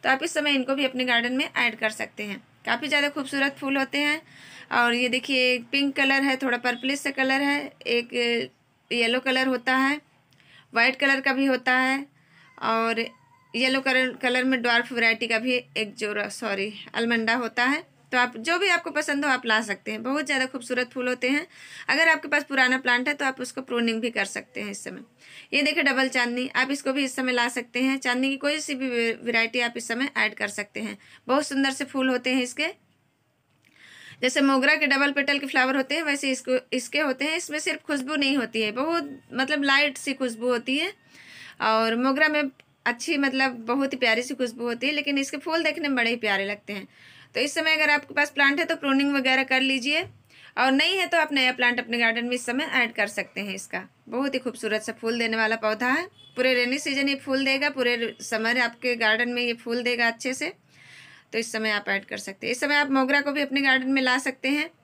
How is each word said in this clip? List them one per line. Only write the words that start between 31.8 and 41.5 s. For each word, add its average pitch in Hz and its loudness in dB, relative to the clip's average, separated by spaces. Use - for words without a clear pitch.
फूल 262 0
होते 254 0
हैं 262 2
इसके। 269 -4
जैसे 254 2
मोगरा 277 4
के 302 0
डबल 277 2
पेटल 277 0
के 277 -6
फ्लावर 262 2
होते 262 -2
हैं, 330 -2
वैसे 285 -2
इसको, 254 0
इसके 254 -2
होते 277 0
हैं। 311 -2
इसमें 302 -4
सिर्फ 302 -4
खुशबू 285 -4
नहीं 285 2
होती 226 -2
है, 214 -2
बहुत 285 -2
मतलब 277 0
लाइट 277 2
सी 269 -4
खुशबू 240 -2
होती 247 0
है। 359 -2